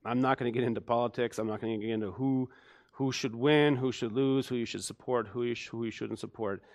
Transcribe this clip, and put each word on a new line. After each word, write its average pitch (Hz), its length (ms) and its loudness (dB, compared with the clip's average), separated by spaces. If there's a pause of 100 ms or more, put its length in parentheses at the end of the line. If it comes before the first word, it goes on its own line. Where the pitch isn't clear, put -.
I'm 120 160 0
not 131 160 4
gonna 120 140 0
get 123 120 0
into 113 180 0
politics. 120 580 0
I'm 110 80 0
not 107 120 -4
gonna 113 180 -2
get 107 120 -4
into 107 220 -2
who, 131 380 0 (420)
who 135 200 -2
should 117 240 -4
win, 147 400 6
who 127 160 0
should 113 200 -4
lose, 135 360 2
who 127 80 -4
you 117 100 -2
should 101 180 -8
support, 117 440 -2
who 120 160 -4
you 120 120 -2
sh-, - 140 -12
who 113 160 -6
you 110 60 -4
shouldn't 110 280 -6
support. 104 420 -6 (140)